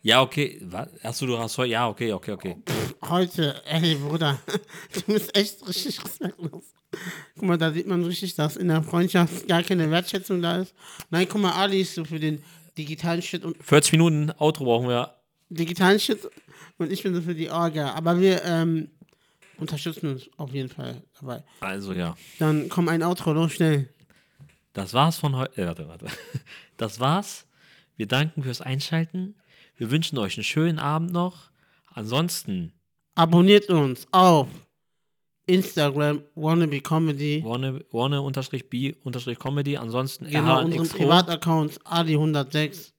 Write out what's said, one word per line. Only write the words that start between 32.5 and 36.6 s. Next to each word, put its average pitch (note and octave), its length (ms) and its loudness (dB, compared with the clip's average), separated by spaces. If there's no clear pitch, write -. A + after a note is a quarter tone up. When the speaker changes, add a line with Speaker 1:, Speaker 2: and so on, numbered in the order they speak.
Speaker 2:
abonniert F3+ 540 6
uns D3 420 2
auf F3 380 8
Instagram, D3 760 2
Wannabe D#3 460 2